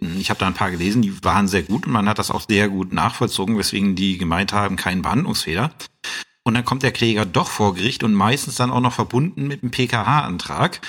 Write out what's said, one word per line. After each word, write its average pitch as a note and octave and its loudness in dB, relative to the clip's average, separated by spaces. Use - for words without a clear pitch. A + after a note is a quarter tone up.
ich F#2+ -4
habe A2 -2
da G2 2
ein F#2 0
paar F#2+ -2
gelesen, F#2 0
die F#2+ -2
waren G2 4
sehr F#2+ 2
gut F#2 -4
und - -2
man G#2+ 2
hat G#2+ 2
das - -2
auch - -4
sehr G#2 4
gut F#2 -4
nachvollzogen, G#2+ 0
weswegen G2 0
die F#2 0
gemeint F2 0
haben, G2+ 0
kein F#2 -2
Behandlungsfehler. B2+ -2
Und A2+ 2
dann A#2+ 0
kommt C3 -2
der B2+ 2
Kläger A2 2
doch G2+ 0
vor G2+ 2
Gericht G2 -2
und G#2+ 4
meistens A2+ 2
dann B2+ 0
auch B2 2
noch B2 2
verbunden C#3 0
mit C#3+ -6
einem B2 -4
P B2 0
K A2+ 0
H-Antrag. C3 0